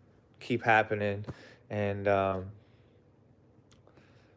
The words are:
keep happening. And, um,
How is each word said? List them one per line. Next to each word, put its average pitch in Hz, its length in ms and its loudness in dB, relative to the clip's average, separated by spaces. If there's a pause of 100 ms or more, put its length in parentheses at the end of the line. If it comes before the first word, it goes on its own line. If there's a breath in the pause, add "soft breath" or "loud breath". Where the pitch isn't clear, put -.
(380)
keep 120 240 -4
happening. 107 640 2 (460 loud breath)
And, 101 360 -2
um, 98 460 2 (1800 soft breath)